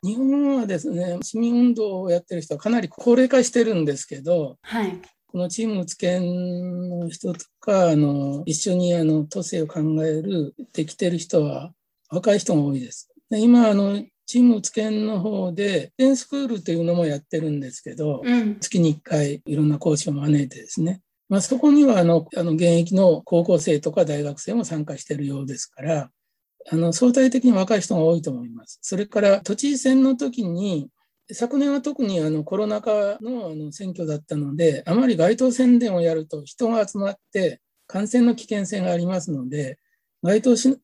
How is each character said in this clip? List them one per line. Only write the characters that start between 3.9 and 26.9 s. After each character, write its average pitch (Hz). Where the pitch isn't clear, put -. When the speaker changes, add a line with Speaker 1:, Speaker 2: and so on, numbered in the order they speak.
Speaker 1:
す -
け 139
ど、 156
Speaker 2:
は 220
い。 180
Speaker 1:
こ -
の 180
チ 220
ー 226
ム 202
宇 170
都 -
健 180
の 175
人 175
と 165
か、 190
あ 156
の、 143
一 165
緒 180
に 175
あ 170
の、 156
都 185
政 165
を 156
考 156
え 160
る、 175
で 156
き -
て 180
る 175
人 156
は 139
若 190
い -
人 -
が 151
多 143
い 135
で 120
す。 -
で、 214
今、 240
あ 208
の、 202
チ 240
ー 247
ム 233
宇 -
都 -
健 214
の 214
方 190
で、 190
ス 262
ク -
ー 277
ル 220
と 175
い 165
う 165
の 175
も 175
や 147
っ -
て -
る 156
ん 147
で 131
す -
け 131
ど、 151
Speaker 2:
う 240
ん。 214
Speaker 1:
月 -
に 165
一 151
回 143
い 147
ろ 151
ん 151
な 147
講 151
師 -
を 151
招 143
い 131
て -
で -
す -
ね、 180
ま 196
あ、 -
そ 262
こ 294
に 294
は 233
あ 175
の、 165
あ 180
の、 165
現 160
役 170
の 185
高 170
校 175
生 151
と 156
か 175
大 147
学 147
生 -
も 233
参 156
加 143
し -
て 151
る 143
よ 139
う 135
で 131
す -
か -
ら、 151
あ 165
の、 170